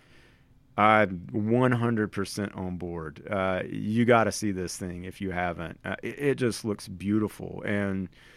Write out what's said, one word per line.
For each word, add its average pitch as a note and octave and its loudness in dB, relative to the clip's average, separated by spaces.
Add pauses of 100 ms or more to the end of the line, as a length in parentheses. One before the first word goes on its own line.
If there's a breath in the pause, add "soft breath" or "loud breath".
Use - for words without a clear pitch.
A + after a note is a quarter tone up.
(760 soft breath)
I'm G#2 6
one A#2+ 4
hundred A#2 2
percent G2+ -4
on F#2 -6
board. E2 -8
Uh, F#2+ 0
you G#2+ 0
gotta A2+ 6
see G#2+ -2
this F#2 -4
thing F2+ -8
if F2+ -12
you F#2+ -2
haven't. F2 -4
Uh, F#2+ -6
it, A#2 -8
it C#3 2
just B2 0
looks G#2 -4
beautiful. F#2+ -2
And G2 -2 (280 soft breath)